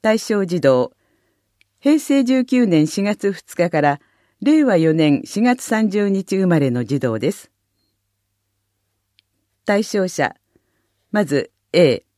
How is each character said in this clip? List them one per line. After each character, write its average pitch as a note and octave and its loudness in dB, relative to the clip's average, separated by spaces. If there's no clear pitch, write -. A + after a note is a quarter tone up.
対 A3 0
象 G#3 -2
児 F3 -4
童、 B2+ 2
平 D4+ 2
成 C#4 0
十 B3+ 0
九 B3 2
年 D#3+ 2
四 G3 -4
月 G3+ -2
二 - -16
日 F3 0
か D#3 -2
ら C#3+ 0
令 D4+ 2
和 G#3+ 2
四 D#3+ 2
年 D3+ 2
四 - -4
月 B3 0
三 A3 -2
十 G3+ -2
日 G3 -2
生 F#3+ 0
ま E3+ 2
れ C3+ 0
の B2 -2
児 C3+ -4
童 A2+ -2
で C#3 -2
す。 - -14
対 G3+ 0
象 F#3+ -2
者、 - -4
ま G#3 0
ず C#3 -2
A。 D3 2